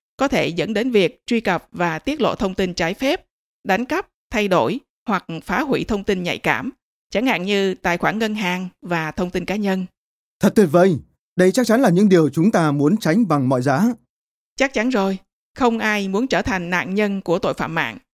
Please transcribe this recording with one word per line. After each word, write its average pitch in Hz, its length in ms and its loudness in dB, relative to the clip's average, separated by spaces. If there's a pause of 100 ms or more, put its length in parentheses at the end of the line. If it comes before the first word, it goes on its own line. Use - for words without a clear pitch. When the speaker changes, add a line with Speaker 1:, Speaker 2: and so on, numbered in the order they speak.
(180)
Speaker 1:
có 269 100 0
thể 180 200 0
dẫn 170 260 -4
đến 240 180 -2
việc 196 340 2
truy 233 140 0
cập 185 320 -2
và 165 280 -2
tiết 302 220 -4
lộ 180 140 0
thông 190 200 -4
tin 185 180 -2
trái 170 200 -4
phép, 277 320 -4 (380)
đánh 233 220 -2
cắp, 320 220 -4 (240)
thay 214 160 -2
đổi 175 320 2 (280)
hoặc 196 180 -2 (180)
phá 202 180 -2
hủy 269 220 -2
thông 202 200 -4
tin 185 200 -2
nhạy 165 140 -4
cảm, 131 340 -4 (380)
chẳng 214 160 -2
hạn 185 180 0
như 196 320 0
tài 175 220 -2
khoản 175 220 -2
ngân 220 160 -2
hàng 185 340 -4 (120)
và 160 300 -4
thông 180 180 -4
tin 180 160 -6
cá 185 100 -4
nhân. 190 300 -2 (540)
Speaker 2:
Thật - 160 2
tuyệt 202 160 6
vời! 175 260 4 (380)
Đây 185 160 4
chắc 240 160 0
chắn 226 140 4
là 247 80 4
những 190 200 4
điều 165 200 6
chúng 165 220 2
ta 165 200 2
muốn 147 260 2
tránh 196 300 2
bằng 143 220 2
mọi 127 120 2
giá. 139 240 2 (720)
Speaker 1:
Chắc 269 180 -2
chắn 240 160 0
rồi. 196 280 0 (380)
Không 226 240 0
ai 208 280 -2
muốn 202 200 -2
trở 175 140 0
thành 180 280 -4
nạn 180 260 -2
nhân 202 260 -2
của - 180 0
tội 156 140 -2
phạm 156 220 -6
mạng. 123 220 -4 (160)